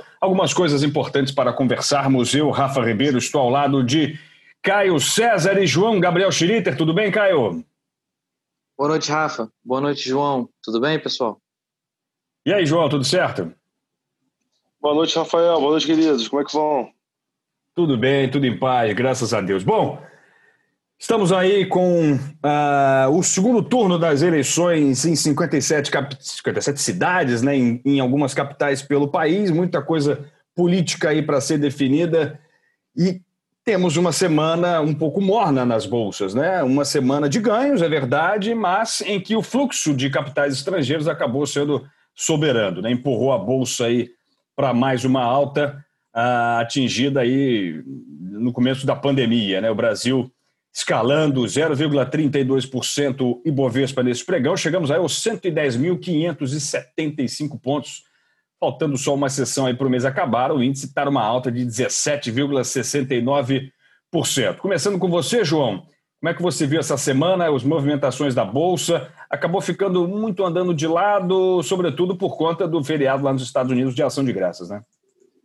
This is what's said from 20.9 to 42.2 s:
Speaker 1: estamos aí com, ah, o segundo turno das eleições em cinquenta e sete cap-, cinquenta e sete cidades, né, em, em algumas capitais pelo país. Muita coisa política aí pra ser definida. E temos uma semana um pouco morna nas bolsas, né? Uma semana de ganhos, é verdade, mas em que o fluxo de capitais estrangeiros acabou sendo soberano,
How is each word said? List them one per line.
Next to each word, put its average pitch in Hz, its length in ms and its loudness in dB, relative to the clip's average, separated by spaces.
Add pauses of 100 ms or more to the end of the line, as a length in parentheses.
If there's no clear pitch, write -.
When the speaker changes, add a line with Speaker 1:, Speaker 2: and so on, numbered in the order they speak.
Speaker 1:
estamos 202 340 2
aí 185 320 4
com, 175 520 2 (240)
ah, 139 680 2
o 175 120 2
segundo 208 400 2
turno 202 340 2
das 156 240 2
eleições 156 840 2
em 165 100 2
cinquenta 151 420 0
e 131 40 2
sete 147 280 0
cap-, 139 300 -4
cinquenta - 400 -6
e - 20 -2
sete 139 180 -2
cidades, 123 640 0
né, 143 140 2
em, 120 280 2
em 139 160 2
algumas 135 340 0
capitais 139 480 -2
pelo 143 260 0
país. 175 420 0
Muita 175 320 0
coisa 143 500 -2 (240)
política 175 540 0
aí 151 120 2
pra 147 200 0
ser 156 160 0
definida. 147 840 0 (560)
E 185 260 0 (440)
temos 180 320 0
uma 175 140 2
semana 165 680 2
um 151 140 0
pouco 156 260 -2
morna 185 460 2
nas 113 200 0
bolsas, 101 480 -4
né? 170 280 0
Uma 139 240 2
semana 139 420 0
de 170 120 0
ganhos, 233 420 2
é 165 80 2
verdade, 160 640 0
mas 214 480 -2
em 202 180 -4
que 208 160 -4
o 220 60 2
fluxo 240 540 -2
de 131 140 -2
capitais 143 440 -2
estrangeiros 156 540 -2
acabou 143 400 -2
sendo 143 380 -2 (280)
soberano, 117 680 0